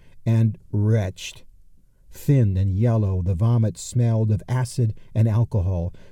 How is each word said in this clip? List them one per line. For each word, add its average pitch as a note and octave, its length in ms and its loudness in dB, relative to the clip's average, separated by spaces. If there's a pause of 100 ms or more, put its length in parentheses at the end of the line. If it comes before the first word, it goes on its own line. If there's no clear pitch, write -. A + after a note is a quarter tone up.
(260)
and A2+ 320 2 (120)
retched. G#2 760 -2 (640)
Thin A#2 460 2
and F#2+ 200 0
yellow, G#2 460 2
the F#2+ 120 0
vomit A2+ 440 0
smelled A2+ 520 0
of G2+ 180 -2
acid B2 460 -2 (200)
and A2+ 140 2
alcohol, F#2+ 640 0 (200)